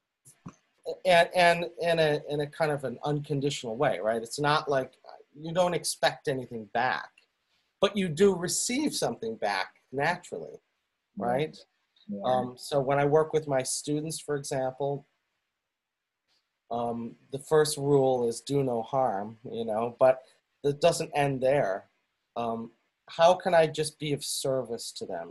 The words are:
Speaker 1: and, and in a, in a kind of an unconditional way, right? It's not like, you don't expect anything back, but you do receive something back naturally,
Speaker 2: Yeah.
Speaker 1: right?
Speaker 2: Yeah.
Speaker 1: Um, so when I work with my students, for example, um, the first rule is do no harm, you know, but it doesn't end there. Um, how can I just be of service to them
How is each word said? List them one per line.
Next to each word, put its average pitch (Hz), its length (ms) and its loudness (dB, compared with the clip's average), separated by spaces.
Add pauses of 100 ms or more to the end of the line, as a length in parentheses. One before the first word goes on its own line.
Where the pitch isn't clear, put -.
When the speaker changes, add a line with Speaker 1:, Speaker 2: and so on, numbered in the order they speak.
(1040)
Speaker 1:
and, 175 320 6
and 175 300 4 (140)
in 165 180 2
a, 151 300 4
in 147 120 -4
a 147 60 -2
kind 151 240 -2
of 143 140 -4
an 123 200 -6
unconditional 143 720 -4
way, 123 260 0
right? 113 200 0
It's - 180 -8
not 147 280 2
like, 135 240 -2 (460)
you 160 140 -10
don't 175 220 2
expect - 540 -2
anything 123 440 -6
back, 117 380 -2 (680)
but 202 160 2
you 190 120 0
do 185 260 6
receive 180 600 -2
something 113 420 -4
back 101 380 -2 (180)
naturally, 139 680 -4 (580)
Speaker 2:
Yeah. 117 100 -4
Speaker 1:
right? 139 300 0 (520)
Speaker 2:
Yeah. 101 160 -8
Speaker 1:
Um, 123 320 0
so - 240 -2
when 139 180 2
I 143 60 4
work 156 280 4
with 151 140 0
my 131 160 0
students, 151 560 -4
for - 160 -6
example, 139 720 -4 (1700)
um, 117 420 -6 (180)
the 135 60 -6
first 151 380 4
rule 135 520 4
is 113 120 -4
do 139 220 0
no 120 200 0
harm, 113 560 -2 (120)
you 113 140 -6
know, 113 340 -2
but 131 240 6 (420)
it 143 160 -2
doesn't 165 340 2
end 139 260 0
there. 123 460 0 (500)
Um, 113 360 -6 (360)
how 170 260 6
can 180 200 -2
I 165 120 8
just 156 320 -6
be 151 140 -4
of 139 120 -6
service 123 680 -4
to - 140 -12
them 85 240 -8